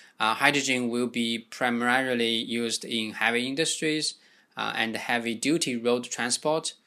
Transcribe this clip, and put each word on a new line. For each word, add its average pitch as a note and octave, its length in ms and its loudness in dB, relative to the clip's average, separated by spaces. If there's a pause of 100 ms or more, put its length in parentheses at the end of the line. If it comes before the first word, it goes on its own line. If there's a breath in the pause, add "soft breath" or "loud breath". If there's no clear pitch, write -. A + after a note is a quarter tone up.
(180 soft breath)
Uh, A2 160 2
hydrogen C3 540 2
will A#2+ 180 0
be A#2 320 -2
primarily A#2+ 960 0
used A2+ 500 -2
in A2 280 -4
heavy A#2+ 340 2
industries, D#3 680 -2 (420 soft breath)
uh, A2 180 -4
and A2+ 220 -2
heavy-duty A#2+ 800 0
road A#2+ 280 2
transport, D3+ 680 -2 (120)